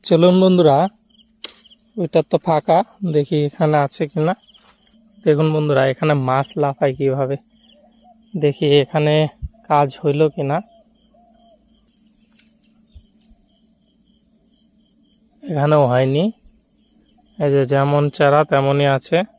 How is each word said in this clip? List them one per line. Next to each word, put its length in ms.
চলুন 380
বন্ধুরা, 340
ওইটা 200
তো 60
ফাঁকা, 320
দেখি 220
এখানে 280
আছে 240
কিনা। 240
দেখুন 300
বন্ধুরা, 280
এখানে 220
মাছ 180
লাফায় 360
কিভাবে, 380
দেখি 240
এখানে 320
কাজ 200
হইল 180
কিনা। 220
এখানেও 320
হয়নি, 320
এই 100
যে 80
যেমন 300
চারা 240
তেমনই 460
আছে। 220